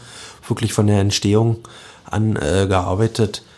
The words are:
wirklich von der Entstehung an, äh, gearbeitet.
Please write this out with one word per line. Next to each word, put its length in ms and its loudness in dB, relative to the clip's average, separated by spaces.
wirklich 240 -2
von 140 2
der 140 4
Entstehung 580 2
an, 260 0
äh, 320 0
gearbeitet. 720 0